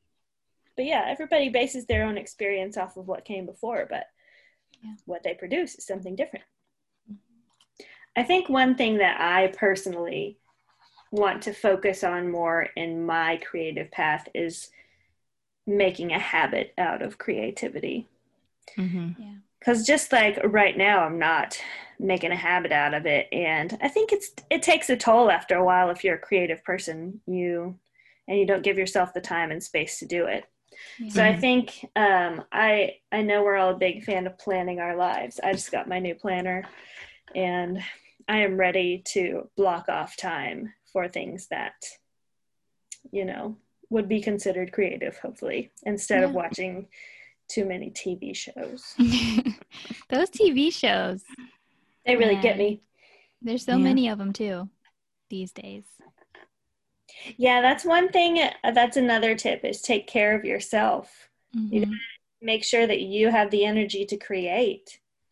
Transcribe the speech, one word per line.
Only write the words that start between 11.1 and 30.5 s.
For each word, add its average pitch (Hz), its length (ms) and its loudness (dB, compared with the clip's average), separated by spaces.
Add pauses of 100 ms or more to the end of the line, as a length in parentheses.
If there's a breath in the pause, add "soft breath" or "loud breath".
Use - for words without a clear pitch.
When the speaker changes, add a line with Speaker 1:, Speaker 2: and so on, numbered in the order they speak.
Speaker 1:
want 208 340 0
to 202 100 -6
focus 196 500 2
on 175 260 -2
more 165 460 0
in 165 300 -4
my 165 320 0
creative 160 520 -8
path 151 440 -2
is 170 360 -6 (960 soft breath)
making 185 460 0
a 170 60 0
habit - 580 -2
out 170 240 -2
of - 160 -8
creativity. - 920 -6 (680)
Speaker 3:
Mm-hmm. 180 340 -4 (120)
Speaker 2:
Yeah. 202 140 -18 (240)
Speaker 1:
'Cause 226 260 0
just, 285 260 2
like, 214 320 4
right 208 320 4
now, 196 280 4
I'm 160 140 -2
not 160 400 0 (400 loud breath)
making 180 340 0
a 175 40 -2
habit 170 360 0
out 147 200 2
of 151 140 -2
it. 143 260 0
And 160 480 -2
I 285 80 0
think 427 240 0
it's, 403 200 -2 (180)
it 330 120 0
takes 330 280 4
a 247 60 2
toll 226 340 6
after 175 240 2
a 180 100 2
while 180 240 4
if 175 160 -4
you're 175 120 2
a - 120 -10
creative 175 360 0
person, 180 640 -6
you, 180 520 -4 (500 soft breath)
and 202 100 0
you 196 60 6
don't 185 200 2
give 196 120 2
yourself 185 380 0
the 175 80 -6
time 170 300 -4
and 165 100 -8
space - 380 -6
to 165 60 -12
do 175 200 -2
it. - 180 -4 (540 loud breath)